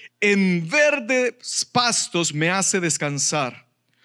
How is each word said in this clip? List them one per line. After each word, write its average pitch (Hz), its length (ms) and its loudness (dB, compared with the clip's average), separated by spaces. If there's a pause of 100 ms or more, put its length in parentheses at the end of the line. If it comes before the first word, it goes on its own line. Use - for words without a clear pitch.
(200)
En 190 480 2
verdes 254 1040 0
pastos 208 600 0
me 156 160 0
hace 190 320 0
descansar. 143 840 -2 (380)